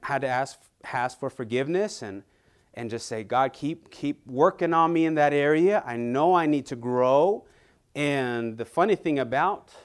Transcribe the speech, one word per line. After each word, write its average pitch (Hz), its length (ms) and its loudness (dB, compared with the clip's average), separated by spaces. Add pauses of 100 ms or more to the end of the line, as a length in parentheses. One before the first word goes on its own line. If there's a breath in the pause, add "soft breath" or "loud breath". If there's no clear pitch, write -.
had 139 180 -4
to 135 80 -4
ask, 127 320 -4 (320)
ask 127 260 -4
for 135 120 -6
forgiveness 139 720 -4
and, 98 200 -10 (520)
and 117 160 -8
just 113 160 -8
say, 110 180 -8
"God, 127 300 0
keep, - 360 -10
keep - 360 -6
working 170 480 2
on 165 180 4
me 160 140 2
in 160 80 0
that 147 180 4
area. 156 540 4
I 120 100 -6
know 135 380 2
I 170 100 2
need 147 220 0
to 131 100 -10
grow." 127 680 2 (480 soft breath)
And 123 640 -2
the 113 80 -8
funny 185 280 2
thing 156 240 -2
about 139 540 -2 (120)